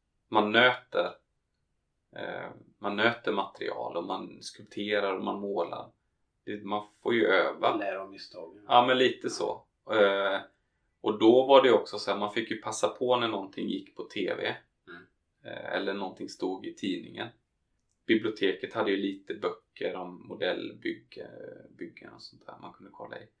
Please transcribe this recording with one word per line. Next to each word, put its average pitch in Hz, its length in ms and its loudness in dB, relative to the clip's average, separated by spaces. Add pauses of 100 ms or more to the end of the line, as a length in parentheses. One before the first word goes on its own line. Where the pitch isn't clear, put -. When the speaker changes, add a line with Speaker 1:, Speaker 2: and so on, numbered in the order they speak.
(280)
Speaker 1:
Man 104 240 2
nöter, 117 600 2 (1040)
eh, 90 340 -10 (280)
man 104 180 -6
nöter 113 360 0
material - 640 -6
och 85 80 -2
man 92 380 -8
skulpterar 101 720 -4
och 98 80 -6
man 202 160 -4
målar. 98 500 -6 (540)
Det, 104 200 -10
man 101 220 -4 (160)
får 117 120 2
ju 113 120 4
öva. 95 500 2
Speaker 2:
Lär 98 200 -4
av 98 140 -10
misstagen. - 580 -18
Speaker 1:
Ja, 123 180 8
men 127 120 4
lite 127 320 2
så. - 340 -6 (260)
Eh, 98 500 4 (600)
och 107 180 -2
då 123 280 8
var 135 160 10
det 127 100 8
också 104 260 2
så 101 120 -4
här, 101 80 -2
man 104 140 -4
fick 117 180 -4
ju - 60 -4
passa - 320 -2
på 123 280 0
när 117 120 0
någonting 101 400 -6
gick 95 280 -8
på 90 60 -12
T 90 360 -6
V. 120 160 -4 (340)
Speaker 2:
Mm. 87 140 -20 (420)
Speaker 1:
Eh, - 300 -10
eller 98 200 -2
någonting 95 340 -8
stod 95 380 -6
i - 80 -10
tidningen. 101 540 -6 (760)
Biblioteket 107 680 0
hade 107 160 0
ju 98 60 2
lite 98 380 -4
böcker - 640 -6
om 90 360 -12
modellbygge-, - 1300 -8 (120)
byggen - 360 -14
och - 80 -20
sånt - 240 -20
där - 160 -16
man - 100 -16
kunde - 220 -20
kolla - 240 -14
i. - 80 -16 (140)